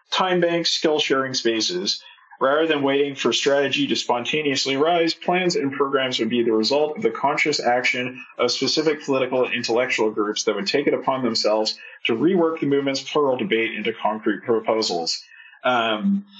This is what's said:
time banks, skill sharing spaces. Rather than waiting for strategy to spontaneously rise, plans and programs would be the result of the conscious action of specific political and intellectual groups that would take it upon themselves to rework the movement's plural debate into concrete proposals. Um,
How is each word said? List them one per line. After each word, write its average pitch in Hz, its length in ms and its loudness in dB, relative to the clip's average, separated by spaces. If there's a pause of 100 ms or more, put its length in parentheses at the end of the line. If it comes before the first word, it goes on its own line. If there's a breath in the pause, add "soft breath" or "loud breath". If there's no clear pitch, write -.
(100 loud breath)
time 185 300 2
banks, 170 300 2
skill 151 300 2
sharing 135 340 0
spaces. 123 680 -2 (360 loud breath)
Rather 147 280 2
than 151 160 0
waiting 139 320 2
for 127 180 0
strategy 139 540 2
to 117 100 0
spontaneously 135 800 -2
rise, 165 380 2
plans 180 420 0
and 139 160 -2
programs 135 460 0
would 113 100 -2
be 120 140 2
the 117 100 2
result 139 420 2
of - 80 -8
the 147 80 2
conscious 151 480 0
action 127 640 -2 (140 loud breath)
of 123 140 2
specific 151 560 0
political 131 360 0
and 117 120 0
intellectual 117 560 0
groups 107 340 -2
that 107 100 2
would 101 120 -4
take 143 200 0
it 147 60 -8
upon 131 320 -2
themselves 110 540 0 (260 loud breath)
to - 80 0
rework 165 480 2
the 151 60 -2
movement's 139 340 0 (100)
plural 139 280 2
debate 110 360 -2
into 107 200 -4
concrete 107 500 -2
proposals. 110 800 -2 (420 loud breath)
Um, 107 600 0 (140 loud breath)